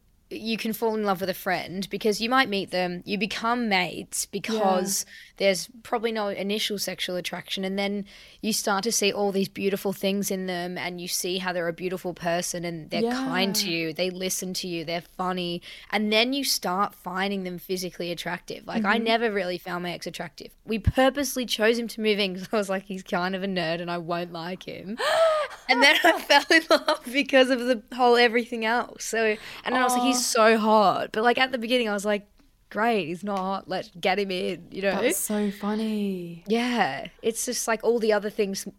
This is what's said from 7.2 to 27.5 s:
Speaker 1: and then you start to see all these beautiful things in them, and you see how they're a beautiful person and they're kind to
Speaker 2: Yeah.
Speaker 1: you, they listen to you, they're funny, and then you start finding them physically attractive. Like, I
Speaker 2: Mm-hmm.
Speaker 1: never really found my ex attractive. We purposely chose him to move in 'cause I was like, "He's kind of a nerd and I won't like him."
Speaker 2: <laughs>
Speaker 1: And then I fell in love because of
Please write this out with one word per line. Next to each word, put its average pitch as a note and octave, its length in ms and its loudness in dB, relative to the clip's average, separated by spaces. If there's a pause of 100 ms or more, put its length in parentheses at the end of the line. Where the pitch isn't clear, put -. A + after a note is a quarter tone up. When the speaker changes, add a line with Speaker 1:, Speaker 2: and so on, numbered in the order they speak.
Speaker 1:
and F#3+ 120 -2
then G3+ 280 -2 (360)
you G#3+ 120 0
start G3 320 0
to A3+ 60 0
see G3+ 200 2
all G3+ 200 0
these G3 180 0
beautiful G3 440 -2
things G3 380 -2
in F#3 140 -4
them, F3+ 320 -4
and F3 240 -6
you F3+ 60 -8
see F3+ 320 -4
how F3+ 140 -4
they're F3 140 -2
a E3+ 60 -2
beautiful F3 400 -6
person F3 520 -4
and E3+ 240 -8
they're F#3+ 220 0
kind B3 440 0
to G3+ 140 0
Speaker 2:
Yeah. E3 80 0
Speaker 1:
you, D#3+ 160 -2
they F3+ 160 0
listen F#3 460 -4
to - 120 -6
you, E3+ 180 -6
they're E3+ 160 -4 (160)
funny, F3+ 440 -4 (300)
and G#3+ 220 0
then A#3+ 200 4
you C#4 100 -2
start G3 520 0
finding F#3+ 480 -4
them F3+ 160 -6
physically F3+ 520 -6
attractive. - 540 -8
Like, G3+ 200 -2
I G#3+ 120 4
Speaker 2:
Mm-hmm. A#3 60 0
Speaker 1:
never A3+ 280 2
really F3+ 260 -2
found F3 260 -6
my F3 80 -4
ex E3 160 -10
attractive. - 440 -12 (140)
We A3 140 -2
purposely C4 680 2
chose A3+ 320 2
him A#3 120 -4
to - 120 -8
move G#3+ 180 4
in F#3 160 0
'cause F#3 160 -10
I A#3 60 0
was G3+ 120 0
like, F#3+ 160 -2
"He's F#3 180 -10
kind F#3 320 -2
of F#3 80 -4
a G3+ 40 -4
nerd F3 340 -2
and F3 100 -6
I F3 60 -4
won't F3 340 -4
like F3 320 -8
him." G3 400 -10
Speaker 2:
<laughs> C#5+ 40 2 (640)
Speaker 1:
And A#4+ 120 4
then G4+ 220 8
I E4 160 6
fell C#4+ 300 6
in D#4+ 200 8
love D4+ 300 4 (140)
because C4 360 6
of B3+ 100 4